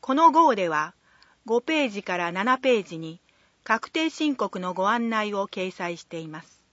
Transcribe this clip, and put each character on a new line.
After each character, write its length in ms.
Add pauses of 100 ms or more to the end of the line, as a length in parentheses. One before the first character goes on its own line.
こ 120
の 180
号 240
で 120
は、 260 (520)
五 160
ペ 240
ー 40
ジ 140
か 140
ら 140
七 260
ペ 220
ー 40
ジ 140
に、 240 (420)
確 280
定 180
申 260
告 240
の 140
ご 160
案 200
内 240
を 140
掲 240
載 260
し 60
て 160
い 80
ま 140
す。 200 (120)